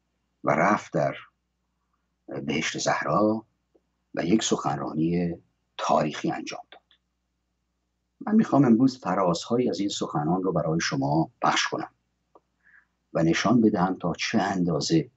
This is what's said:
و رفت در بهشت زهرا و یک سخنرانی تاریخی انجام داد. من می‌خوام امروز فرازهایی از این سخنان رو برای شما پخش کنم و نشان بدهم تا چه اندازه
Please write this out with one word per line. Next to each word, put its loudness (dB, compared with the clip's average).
و 0
رفت 0
در -2
بهشت -4
زهرا 0
و -4
یک 2
سخنرانی -2
تاریخی -2
انجام -10
داد. -20
من 2
می‌خوام 6
امروز 4
فرازهایی 0
از -2
این -2
سخنان -2
رو 0
برای 0
شما 0
پخش 0
کنم -8
و 0
نشان 2
بدهم 2
تا -2
چه -2
اندازه 0